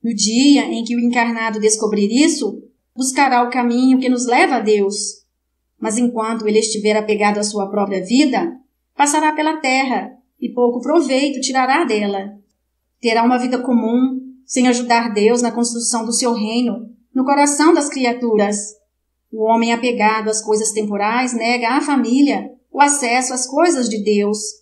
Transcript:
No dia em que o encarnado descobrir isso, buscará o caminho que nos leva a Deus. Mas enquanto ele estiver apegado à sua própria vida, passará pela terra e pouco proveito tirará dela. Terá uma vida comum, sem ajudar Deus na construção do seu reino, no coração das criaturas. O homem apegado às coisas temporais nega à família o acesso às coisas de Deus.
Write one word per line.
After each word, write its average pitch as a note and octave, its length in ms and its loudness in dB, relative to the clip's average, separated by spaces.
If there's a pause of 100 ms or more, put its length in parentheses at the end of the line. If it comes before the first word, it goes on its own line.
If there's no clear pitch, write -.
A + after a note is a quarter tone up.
No A#3 120 -4
dia A#3 520 4
em A3+ 180 -4
que A#3 100 -4
o A#3+ 60 -2
encarnado A#3 580 0
descobrir G#3 540 0
isso, C4+ 500 0 (320)
buscará B3+ 480 0
o A#3+ 80 -2
caminho B3+ 480 2
que B3+ 100 0
nos B3 180 0
leva C#4 300 2
a A3+ 40 0
Deus. G#3 640 -2 (560)
Mas G#3+ 180 -4
enquanto A3+ 480 -2
ele G#3 120 2
estiver G#3+ 380 0
apegado G#3 420 0
à G#3 40 -2
sua G#3 260 -4
própria G3 360 -2
vida, A#3 480 0 (420)
passará D4+ 380 0
pela D#4 260 -2
terra C4 540 -2 (280)
e - 100 -6
pouco A#3+ 300 0
proveito C4+ 600 0
tirará C4 440 0
dela. G3+ 500 -2 (680)
Terá A#3 240 0
uma B3 140 2
vida B3+ 200 -2
comum, B3 640 0 (240)
sem B3+ 240 0
ajudar A#3 440 0
Deus A3 300 2
na A#3 80 0
construção A#3 540 -4
do A#3 80 -4
seu A#3+ 220 0
reino, A3 560 -2 (240)
no C4 100 0
coração C#4+ 480 4
das D4 160 2
criaturas. A3+ 840 -2 (580)
O A3 100 -4
homem A3+ 300 2
apegado A3 560 0
às G#3+ 140 -4
coisas G#3+ 280 0
temporais G#3+ 640 -2
nega A#3 440 -2
à D4 40 2
família B3 720 0 (200)
o C4 100 -2
acesso C4 520 2
às B3+ 140 -6
coisas C#4 420 0
de G#3 140 -4
Deus. G#3 360 0 (240)